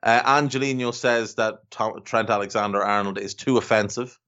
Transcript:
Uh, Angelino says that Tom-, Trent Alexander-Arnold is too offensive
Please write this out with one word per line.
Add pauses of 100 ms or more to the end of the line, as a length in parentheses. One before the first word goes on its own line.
Uh,
Angelino
says
that
Tom-,
Trent
Alexander-Arnold
is
too
offensive